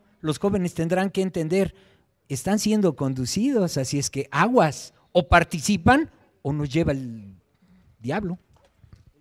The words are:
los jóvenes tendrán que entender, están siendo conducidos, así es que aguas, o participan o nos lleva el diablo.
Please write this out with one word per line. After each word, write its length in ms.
los 180
jóvenes 360
tendrán 360
que 120
entender, 520
están 300
siendo 380
conducidos, 840
así 200
es 120
que 220
aguas, 600
o 160
participan 800
o 100
nos 160
lleva 240
el 440
diablo. 360